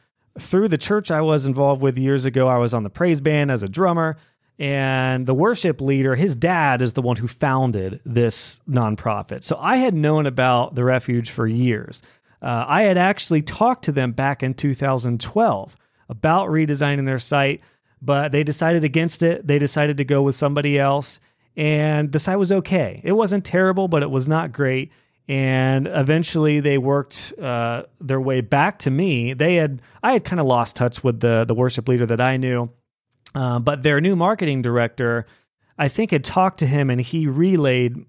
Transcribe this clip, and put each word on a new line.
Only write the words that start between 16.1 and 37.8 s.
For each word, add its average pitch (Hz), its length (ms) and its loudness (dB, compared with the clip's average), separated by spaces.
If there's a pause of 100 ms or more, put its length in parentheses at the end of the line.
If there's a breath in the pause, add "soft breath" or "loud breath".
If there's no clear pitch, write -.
redesigning 147 560 0
their 131 120 -2
site, 139 440 0 (400 soft breath)
but 143 320 0
they 147 100 2
decided 160 400 0
against 160 400 0
it. 165 240 0
They 143 120 4
decided 147 360 0
to 143 80 -2
go 139 200 2
with 139 120 2
somebody 143 420 0
else, 139 440 -2 (340)
and 151 560 0
the 151 80 0
site 185 180 -2
was 190 140 2
okay. 180 540 0
It 180 80 0
wasn't 202 320 0
terrible, 185 420 0
but 160 160 0
it 143 80 -4
was 135 160 -2
not 156 240 0
great. 131 400 -2 (380 soft breath)
And 131 580 0
eventually 151 720 0
they 143 180 2
worked, 139 540 -2 (100)
uh, 117 420 -4 (180)
their 135 180 -2
way 131 220 0
back 143 380 0
to 135 120 -2
me. 131 420 0
They 156 220 2
had, 147 260 0 (220 soft breath)
I 226 80 2
had 240 140 2
kinda 175 180 -2
lost 123 320 0
touch 120 260 -2
with 117 200 0
the, 117 240 2
the 113 100 0
worship 123 320 -2
leader 123 200 2
that 113 120 -2
I 127 160 2
knew, 123 340 -2 (640)
uh, 123 240 -2
but 131 240 -2
their 147 180 4
new 185 160 2
marketing 170 440 0
director, 117 640 0 (500 soft breath)
I 143 100 0
think, 220 240 -2
had 143 140 0
talked 185 340 0
to 151 80 2
him, 139 220 2
and 123 100 0
he 156 260 -2
relayed 135 840 2